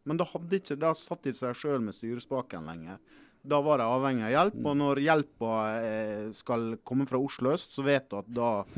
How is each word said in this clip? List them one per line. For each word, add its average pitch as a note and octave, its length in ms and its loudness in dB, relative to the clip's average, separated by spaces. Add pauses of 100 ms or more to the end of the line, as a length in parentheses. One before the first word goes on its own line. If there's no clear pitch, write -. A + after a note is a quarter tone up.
Men D3+ 160 -2
da F3 60 0
hadde E3+ 340 -2
ikke, D3+ 200 -6
da D#3+ 140 2
satt - 300 -10
de C3 100 -2
seg B2 220 -4
selv C#3+ 260 0
med G#2+ 140 -4
styrespaken A#2+ 720 -6
lenger. E2+ 320 -12 (460)
Da C#3+ 140 2
var D3 200 4
de A#2 60 2
avhengig B2+ 380 2
av A2 80 0
hjelp, D#3+ 280 4
og C#3+ 180 0
når C#3+ 260 2
hjelpa, D3 520 2 (180)
eh, A2 560 -4
skal A2+ 480 -2
komme C3+ 300 0
fra C3 120 2
Oslo C3+ 320 0
øst, - 240 -2
så C#3 80 -2
vet C#3 260 4
du G2+ 80 -8
at G2+ 140 -8
da, A#2+ 200 2 (260)